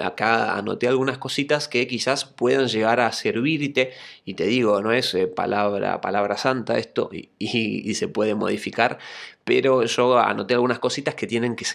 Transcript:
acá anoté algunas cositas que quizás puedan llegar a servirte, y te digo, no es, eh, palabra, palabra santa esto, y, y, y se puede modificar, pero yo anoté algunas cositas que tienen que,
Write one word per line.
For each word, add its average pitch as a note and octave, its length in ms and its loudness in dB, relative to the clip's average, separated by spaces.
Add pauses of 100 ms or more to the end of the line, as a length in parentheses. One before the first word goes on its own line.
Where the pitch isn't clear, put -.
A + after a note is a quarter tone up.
acá G#2+ 540 0
anoté G2+ 320 -2
algunas C3 300 0
cositas D3 500 -2
que B2 180 0
quizás B2+ 380 -2
puedan C3 420 2
llegar A2 320 2
a A2+ 140 2
servirte, B2+ 800 0 (320)
y G2 100 -10
te E2 120 -2
digo, G#2+ 360 4
no G#2+ 80 0
es, A#2+ 240 0
eh, F#2 140 2
palabra, G2 720 -2
palabra G2+ 360 0
santa A#2+ 400 0
esto, - 360 -4
y, - 160 -12 (100)
y, G#2+ 500 -2
y G#2+ 60 -2
se - 140 -4
puede G#2+ 260 0
modificar, G#2 640 -2 (460)
pero B2+ 400 4
yo B2 340 4
anoté G#2 360 2
algunas B2 260 2
cositas C#3 340 -2
que G#2 140 -6
tienen A#2 260 0
que, - 100 -10 (100)